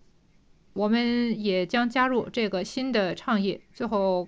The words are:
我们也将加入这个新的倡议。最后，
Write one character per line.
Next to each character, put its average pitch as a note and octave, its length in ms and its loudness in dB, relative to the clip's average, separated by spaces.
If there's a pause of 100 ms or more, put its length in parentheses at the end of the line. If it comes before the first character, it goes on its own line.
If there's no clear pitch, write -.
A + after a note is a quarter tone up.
(720)
我 G3+ 140 0
们 A#3 560 0
也 F#3 220 2
将 A#3+ 240 0
加 B3+ 180 2
入 B3+ 220 0
这 A3 200 -2
个 F#3+ 140 -2
新 C4 280 -4
的 G3 240 0
倡 G#3+ 260 0
议。 G3 200 -2 (120)
最 A#3+ 140 -4
后， F#3+ 400 0